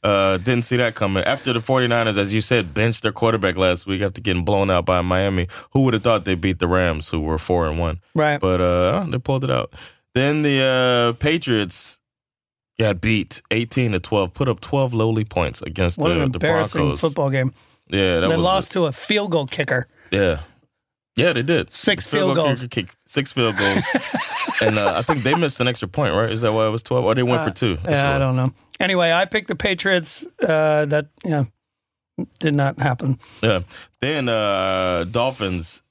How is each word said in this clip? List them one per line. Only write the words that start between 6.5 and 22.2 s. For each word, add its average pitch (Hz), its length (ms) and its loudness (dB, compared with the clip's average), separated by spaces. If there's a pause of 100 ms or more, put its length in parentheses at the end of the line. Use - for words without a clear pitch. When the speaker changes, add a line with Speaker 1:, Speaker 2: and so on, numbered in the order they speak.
Speaker 1:
the 87 100 0
Rams, 85 400 0
who 80 100 -2
were 78 180 -2
four 85 300 0
and 78 100 -4
one? 85 220 -2 (160)
Speaker 2:
Right. 151 240 0
Speaker 1:
But, 92 220 0
uh, 90 480 2
they - 80 -4
pulled 131 260 -2
it 131 80 -2
out. - 220 -2 (420)
Then 143 260 2
the, 139 220 2
uh, 123 560 2
Patriots 131 800 -2 (800)
got 104 220 0
beat 110 400 -2 (100)
eighteen 113 400 0
to 95 80 0
twelve, 95 340 -2
put 135 140 -2
up 110 140 -2
twelve 135 320 -2
lowly 110 320 0
points - 380 -4
against 87 340 -2
Speaker 2:
What 147 100 0
Speaker 1:
the, 175 140 2
Speaker 2:
an 135 100 0
Speaker 1:
the 123 60 -6
Speaker 2:
embarrassing 160 420 0
Speaker 1:
Broncos. 147 220 0
Speaker 2:
football 147 280 0
game. 131 240 0 (360)
Speaker 1:
Yeah, 92 320 2
that 90 80 2
Speaker 2:
They 165 60 4
Speaker 1:
was 165 40 2
Speaker 2:
lost 185 300 0
Speaker 1:
a - 60 -16
Speaker 2:
to 180 100 2
a 143 80 -2
field 202 380 -2
goal 147 160 0
kicker. 131 380 -2 (260)
Speaker 1:
Yeah. 90 280 2 (760)
Yeah, 160 160 4
they 120 100 0
did. 147 300 0
Speaker 2:
Six - 340 -2
Speaker 1:
Field - 220 0